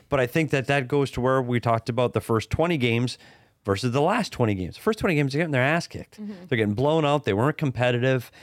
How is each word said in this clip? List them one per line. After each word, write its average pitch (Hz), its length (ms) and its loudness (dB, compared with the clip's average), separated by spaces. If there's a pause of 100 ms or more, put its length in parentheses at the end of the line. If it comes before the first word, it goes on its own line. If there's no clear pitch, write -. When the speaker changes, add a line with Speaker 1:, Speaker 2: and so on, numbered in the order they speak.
Speaker 1:
But 139 100 0
I 127 60 2
think 151 240 -2
that 135 160 0
that 139 220 0
goes 143 240 0
to 123 100 -6
where 131 220 2
we 120 160 0
talked 113 300 0
about 120 240 0
the 110 80 2
first 110 280 0
twenty 165 280 0
games 120 420 0 (440)
versus 101 280 0
the 139 100 0
last 202 300 0
twenty 110 240 0
games. 92 220 -8
The - 40 -20
first 220 160 0
twenty 196 160 0
games, 143 180 0
they're 147 100 -2
getting 165 100 -2
their 127 100 2
ass 160 240 0
kicked. - 340 -16
Speaker 2:
Mm-hmm. 208 140 -12 (160)
Speaker 1:
They're 123 80 0
getting 104 160 2
blown 147 320 2
out. 143 200 2
They 104 80 0
weren't 131 260 0
competitive, 123 720 0 (120)